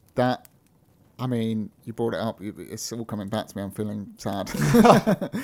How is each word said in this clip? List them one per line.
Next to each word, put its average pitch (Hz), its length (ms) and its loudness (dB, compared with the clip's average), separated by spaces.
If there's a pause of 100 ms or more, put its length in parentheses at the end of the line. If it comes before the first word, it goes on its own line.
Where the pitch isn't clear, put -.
(140)
That, 127 340 0 (720)
I 123 80 -4
mean, 113 440 -2 (140)
you 117 80 -12
brought 117 220 -2
it 82 60 -4
up. 110 200 -4
you-, 101 180 -10
It's - 340 -12
all 113 120 -8
coming 104 240 -8
back 107 200 -4
to - 80 -18
me. 98 80 -6
I'm 98 80 -8
feeling 104 460 -8
sad. 101 360 -6
<laughs> 220 880 6